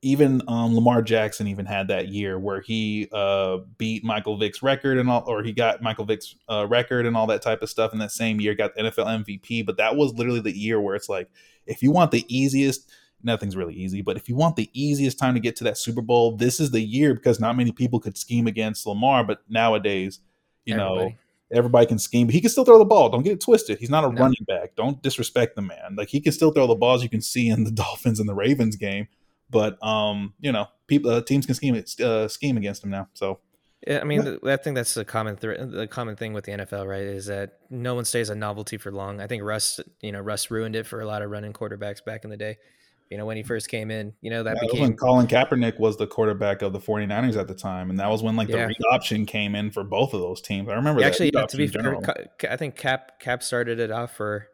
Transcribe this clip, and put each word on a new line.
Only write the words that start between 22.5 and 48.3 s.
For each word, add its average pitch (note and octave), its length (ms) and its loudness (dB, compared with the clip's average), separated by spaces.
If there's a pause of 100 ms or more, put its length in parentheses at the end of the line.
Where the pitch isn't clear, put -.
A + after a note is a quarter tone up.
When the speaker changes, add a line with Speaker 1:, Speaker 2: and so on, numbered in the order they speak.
Speaker 1:
throw A3+ 140 12
the G#3 60 10
ball. G3 240 8
Don't A#2+ 120 2
get G3 120 2
it - 80 -4
twisted. A3 360 4
He's A#2+ 140 -6
not D#3 120 4
a C3 80 2
Speaker 2:
No. A#2+ 80 0
Speaker 1:
running B2+ 280 4
back. F2+ 280 -4
Don't C3 280 -2
disrespect B2 520 0
the G#2+ 60 -4
man. F#2 340 -10
Like, G#2 140 -6
he C#3+ 100 0
can D3 120 2
still D#3 180 4
throw C#3 160 4
the A#2 80 6
balls B2 300 4
you A#2 60 -2
can G#2+ 120 -2
see A#2+ 280 0
in A2 160 4
the A2 60 0
<laughs> G#2 120 0
Dolphins A2 360 -2
and G#2+ 80 0
the G2+ 60 -4
Ravens A2 420 2
game. G2+ 320 -6 (440)
But, G#2+ 320 2
um, G#2 560 -2
you C#3+ 140 -4
know, G#2 140 -2 (200)
people, C#3+ 240 4
uh, A#2 100 2
teams C#3 240 0
can C3+ 100 0
scheme, B2 280 -2 (180)
uh, A2 280 2
scheme C#3 260 -4
against G2+ 300 -6
him G2+ 40 -6
now. G2 240 -8
So F#2+ 280 -6 (440)
Speaker 2:
Yeah, C#3+ 140 -2
I - 40 -4
mean, D3 200 0
Speaker 1:
Yeah. A#2+ 180 -6
Speaker 2:
th-, - 40 -10
I C#3 180 2
think D3 120 -4
that's A#2 180 -2
the A2 100 -4
common A2 320 -6
thre-, A2 300 -8
the G#2+ 220 -8
common A2+ 280 -10
thing A2 180 -8
with G2+ 120 -8
the G2+ 60 -12
N G2+ 80 -8
F F#2+ 120 -12
L, G2+ 140 -6
right, G2 160 -6
is G2 240 -8
that G2+ 340 -8 (100)
no B2 260 -6
one A#2+ 100 -4
stays A#2 240 -2
a G#2+ 60 -8
novelty G#2+ 420 -8
for G2+ 140 -14
long. G2 280 -10
I G#2 80 -10
think G#2+ 160 -8
Russ, G#2 360 -4 (220)
you G#2+ 100 -8
know, G2+ 80 -8
Russ G#2 320 -6
ruined A2 240 -4
it A2+ 100 -6
for A2 160 -12
a A2 40 -8
lot G#2+ 160 -6
of G#2 80 -8
running G#2 220 -10
quarterbacks G2+ 520 -10
back A2 200 -12
in G#2+ 60 -14
the G#2 80 -14
day. G#2+ 200 -8 (520)
You G2+ 80 -10
know, G#2+ 80 -8
when A2 100 -6
he A2 80 -8
first A2+ 240 -6
came A2 240 -6
in, G#2+ 300 -8
you A2 80 -10
know, A2+ 140 -4
that A2 120 -2
Speaker 1:
Yeah, A#2+ 60 -4
it - 20 -2
was A#2 80 -2
Speaker 2:
became B2+ 180 2
Speaker 1:
when A2+ 80 0
Colin B2+ 300 6
Kaepernick A#2+ 520 2
was G#2+ 180 2
the G#2 100 -2
quarterback G2+ 540 0
of G2 100 -2
the F#2+ 80 -6
forty-niners G#2+ 560 -2
at F#2+ 140 -2
the F#2 60 -12
time, F#2 340 -8
and F#2+ 100 -2
that G2 100 0
was A2 140 0
when, A2 140 0